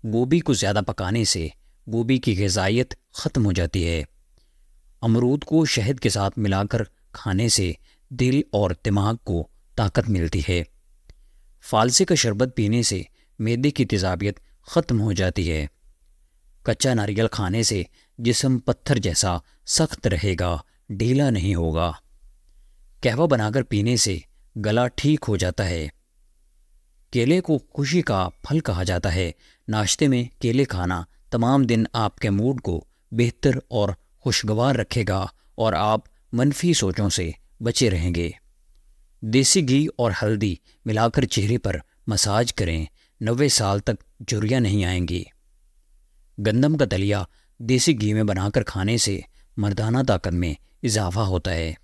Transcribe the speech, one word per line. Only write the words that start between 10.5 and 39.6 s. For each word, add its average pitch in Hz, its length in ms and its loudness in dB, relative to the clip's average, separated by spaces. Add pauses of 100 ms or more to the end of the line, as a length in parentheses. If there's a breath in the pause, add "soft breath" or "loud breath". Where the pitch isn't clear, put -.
फालसे 120 400 2
का 180 100 2
शरबत 123 420 0
पीने 113 260 2
से 101 220 -2 (340)
मैदे 117 320 0
की 135 140 0
तेजाबियत 95 560 -2 (280)
ख़त्म 131 300 0
हो 107 140 0
जाती 90 340 0
है। 78 220 -2 (960)
कच्चा 123 280 0
नारियल 107 340 0
खाने 104 360 -2
से 92 220 -2 (320 soft breath)
जिस्म 123 400 2
पत्थर 123 400 -2
जैसा 87 420 -2 (280)
सख्त - 380 -2
रहेगा, 87 560 -2 (300)
ढीला 127 380 2
नहीं 98 240 0
होगा। 82 360 0 (1120)
कहवा 127 240 2
बनाकर 117 360 2
पीने 107 340 0
से 92 260 -2 (340)
गला 110 320 0
ठीक 147 360 0
हो 104 120 0
जाता 90 280 -2
है। 82 240 -4 (1200)
केले 131 280 2
को 156 180 0 (180)
खुशी 143 260 0
का 95 260 0 (160)
फल 156 160 -2
कहा 92 240 -2
जाता 90 260 -2
है। 85 220 -2 (360 soft breath)
नाश्ते 107 400 0
में 123 200 0 (140)
केले 123 240 2
खाना 90 380 -4 (280)
तमाम 127 340 2
दिन 113 200 2 (100)
आपके 110 340 -2
मूड 117 300 0
को 82 220 -4 (300)
बेहतर 120 480 0 (120)
और 101 220 0 (300)
खुशगवार 117 520 0
रखेगा 101 500 -2 (320)
और 110 160 2
आप 107 300 0 (280)
मनफी 139 420 2
सोचों 98 340 0
से 82 240 -2 (300)
बचे 117 260 2
रहेंगे। 85 440 0 (880)
देसी 127 400 2